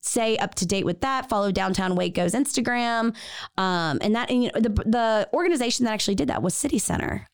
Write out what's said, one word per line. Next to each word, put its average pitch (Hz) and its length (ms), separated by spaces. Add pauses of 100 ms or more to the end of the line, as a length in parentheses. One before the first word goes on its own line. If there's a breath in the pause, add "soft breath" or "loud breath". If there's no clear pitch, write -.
stay 226 360
up - 180
to 190 120
date 196 180
with 175 160
that. 262 280
Follow 202 220
Downtown 185 440
Waco's 180 380
Instagram. 233 840 (420 loud breath)
Um, 175 440
and 214 140
that, 240 140
and, 247 140
you - 100
know, - 80
the, 226 80
the 220 640
organization 254 520
that 220 80
actually 202 220
did 196 140
that - 140
was 180 100
City - 240
Center. - 560